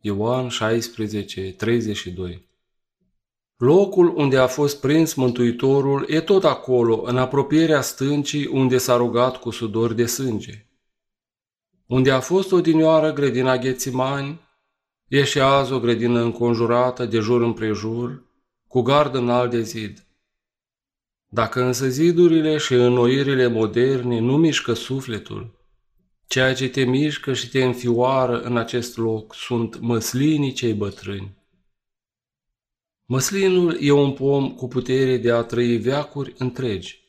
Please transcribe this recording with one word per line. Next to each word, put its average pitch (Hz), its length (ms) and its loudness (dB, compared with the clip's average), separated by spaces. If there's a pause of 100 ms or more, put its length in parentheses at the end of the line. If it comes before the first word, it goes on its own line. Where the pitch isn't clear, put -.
Ioan 113 480 -4
șaisprezece, 107 1040 -4
treizeci 107 440 -2
și - 140 -10
doi. 90 380 -12 (1080)
Locul 175 600 4
unde 139 220 2
a 131 80 4
fost 143 340 -2
prins 151 340 2
Mântuitorul 131 960 0
e 156 120 0
tot 190 240 2
acolo, 123 580 2
în 123 140 -2
apropierea 139 640 2
stâncii 143 680 -4
unde 127 320 2
s-a 123 180 2
rugat 120 440 0
cu 117 100 -8
sudor 113 420 -2
de 117 140 0
sânge. 113 600 -8 (1200)
Unde 131 240 2
a 131 100 2
fost 190 320 0
odinioară 160 600 4
grădina 131 440 0
Ghețimani, 131 840 -4 (680)
e 139 160 2
și 139 160 -2
azi 135 320 2
o 127 80 -2
grădină 120 400 0
înconjurată 120 880 0
de 110 120 0
jur 117 240 2
împrejur, 113 800 -4 (460)
cu 127 140 0
gardă 135 360 2
înalt 123 320 0
de 120 100 -2
zid. 110 460 -10 (1200)
Dacă 113 360 -2
însă 127 260 0
zidurile 160 680 4
și 147 180 -2
înnoirile 123 720 4
moderne 120 720 0
nu 123 180 2
mișcă 151 360 2
sufletul, 110 880 -10 (640)
ceea 131 280 0
ce 131 140 -4
te 131 160 0
mișcă 139 480 -2
și 117 160 -6
te 131 140 0
înfioară 123 800 0
în 120 140 -4
acest 117 400 -4
loc 110 380 -4
sunt 113 460 -6
măslinii 131 720 0
cei 117 220 -2
bătrâni. 98 680 -10 (1600)
Măslinul 180 760 0
e 143 100 2
un 143 220 4
pom 139 420 0
cu 127 140 -10
putere 131 480 0
de 117 140 0
a 117 120 2
trăi 117 340 0
veacuri 139 600 -4
întregi. 120 720 -6